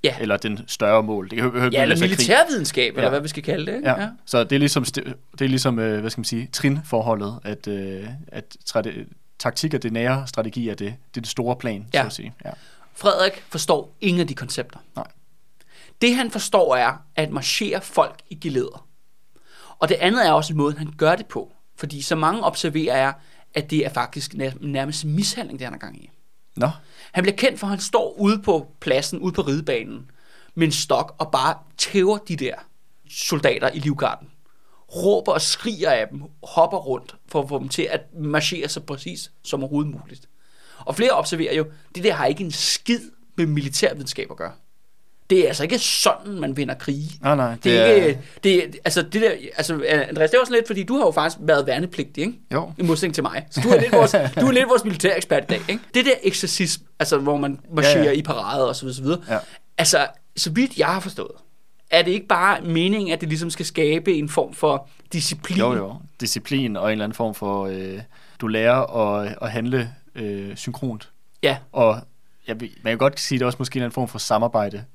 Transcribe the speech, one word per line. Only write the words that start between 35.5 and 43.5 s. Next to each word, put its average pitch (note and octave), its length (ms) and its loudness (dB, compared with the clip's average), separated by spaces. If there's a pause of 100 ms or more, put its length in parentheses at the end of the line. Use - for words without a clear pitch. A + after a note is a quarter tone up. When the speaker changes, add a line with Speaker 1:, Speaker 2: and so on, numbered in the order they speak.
Speaker 1:
af A2+ 200 2
dem, C#3 100 -12 (220)
hopper F3 340 2
rundt C3+ 380 -6 (120)
for - 160 -2
at - 60 -8
få C#3 100 -4
dem - 100 -8
til D#3 220 -2
at - 100 -2 (180)
marchere D3+ 480 0
så D3+ 120 -6
præcis D3+ 520 -12 (120)
som C#3+ 200 -4
overhovedet D3 280 -2
muligt. - 380 -16 (500)
Og - 160 -6
flere B3 160 4
observerer E3 440 0
jo, D#3 100 2 (300)
det F3 80 -8
der G3 100 4
har C#3+ 120 -2
ikke D3+ 180 0
en D#3+ 80 -6
skid - 480 -2 (360)
med E3+ 100 2
militærvidenskab C#3+ 840 -2